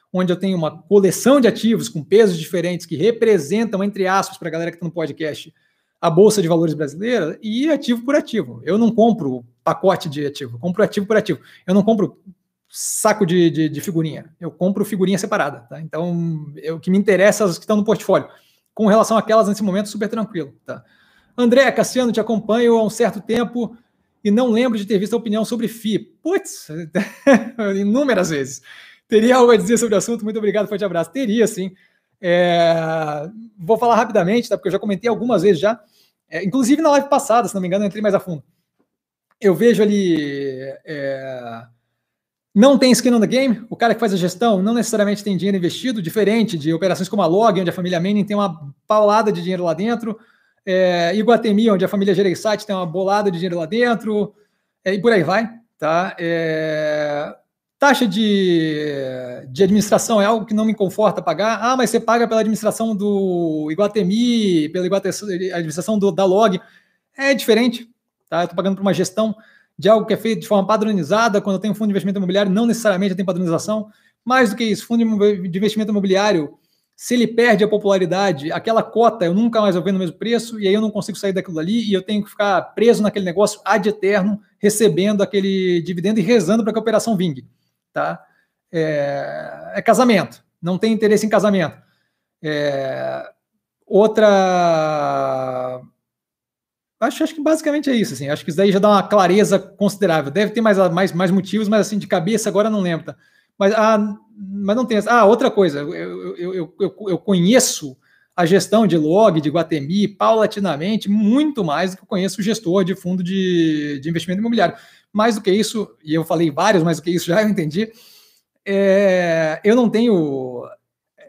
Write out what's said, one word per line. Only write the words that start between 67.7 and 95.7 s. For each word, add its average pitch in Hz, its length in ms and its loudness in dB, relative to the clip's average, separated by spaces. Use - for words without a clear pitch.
tá? 165 180 -4
Eu 175 40 -6
tô 175 80 -18
pagando 190 200 -4
por 190 40 -20
uma 196 140 0
gestão 208 420 -2
de 147 120 -6
algo 214 160 4
que 214 80 -2
é - 20 2
feito 220 240 -4
de - 80 -14
forma 196 180 2
padronizada. 208 760 0
Quando 196 140 -2
eu 185 40 -10
tenho 208 140 -4
fundo 214 140 -4
de 202 40 -2
investimento 196 260 -4
imobiliário, 190 320 0
não 208 140 0
necessariamente 208 460 0
eu 180 60 -4
tenho 190 100 -4
padronização. 180 640 -4
Mais 254 240 2
do 196 80 -6
que 233 80 -4
isso, 214 220 -2
fundo 233 140 0
de 233 40 2
imo-, 208 460 0
de 165 80 -6
investimento 214 320 -2
imobiliário, 196 640 0
se - 160 -8
ele 240 140 4
perde 226 380 2
a 208 40 2
popularidade, 185 840 0
aquela 220 320 0
cota 226 440 0
eu 170 80 0
nunca 226 260 0
mais 202 140 2
vou 175 100 -2
ver 196 80 0
no 190 60 -2
mesmo 185 180 -6
preço, 233 420 -4
e 208 80 -4
aí 190 60 4
eu 208 80 2
não 220 100 -2
consigo 208 280 -8
sair 196 160 -4
daquilo 185 240 -6
ali, 208 280 -2
e 208 60 -2
eu 185 80 0
tenho 208 240 -4
que - 60 -16
ficar 196 320 0
preso 214 400 2
naquele 202 240 -2
negócio 190 360 0
ad 196 240 0
eterno, 202 540 0
recebendo 202 640 2
aquele 190 600 0
dividendo 180 360 -2
e 202 40 2
rezando 214 420 2
pra 214 80 -2
que 226 60 -4
a - 20 0
operação 220 360 0
vingue, 160 300 -4
tá? 156 280 -6
É... 147 1000 -6
é 196 80 -4
casamento, 220 600 2
não 180 160 -2
tem 220 140 0
interesse 214 340 2
em - 20 -4
casamento. 196 480 0
É, 135 840 -6
outra, 156 1900 2